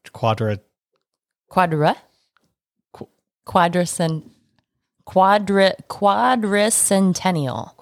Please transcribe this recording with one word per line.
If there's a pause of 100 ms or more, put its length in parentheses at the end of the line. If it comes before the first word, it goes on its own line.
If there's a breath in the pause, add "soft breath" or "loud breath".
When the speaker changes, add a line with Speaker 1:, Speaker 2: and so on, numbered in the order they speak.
(120)
Speaker 1:
quadra- (880)
Speaker 2:
Quadra? (1000)
Speaker 1:
Qu- (400)
Speaker 2:
Quadracent-, (760)
quadri-, (180)
quadricentennial. (100)